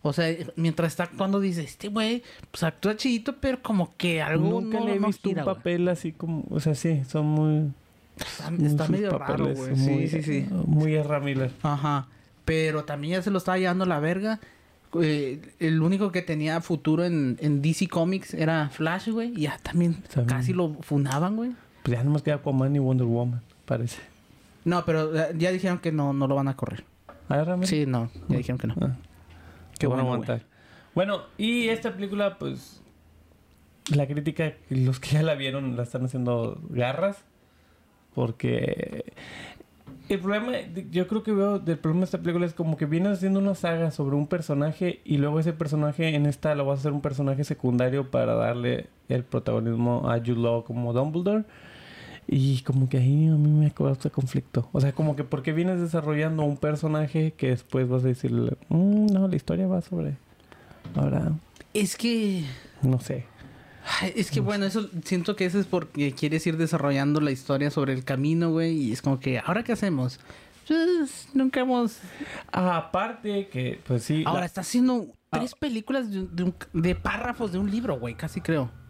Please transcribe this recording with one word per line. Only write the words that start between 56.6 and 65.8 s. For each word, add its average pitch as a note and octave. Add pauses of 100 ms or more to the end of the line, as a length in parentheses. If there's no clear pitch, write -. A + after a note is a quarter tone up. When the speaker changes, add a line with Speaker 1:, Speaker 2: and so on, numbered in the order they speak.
Speaker 2:
que C3
después B2+
vas B2+
a C3
decirle, A#2+ (160)
"Mm, G3+
no, F#3+
la F3+
historia E3+
va F3+
sobre D#3+ (800)
ahora"? C#3+ (400)
Speaker 1:
Es G#3
que G#3+ (380)
Speaker 2:
No C3
sé. B2 (760)
Speaker 1:
Ay, F#3
es G#3+
que C#3+
Speaker 2:
No G3
Speaker 1:
bueno, G3+
Speaker 2:
sé. G3
Speaker 1:
eso G3+ (140)
siento F3+
que F#3+
eso F3+
es F#3
porque C#3+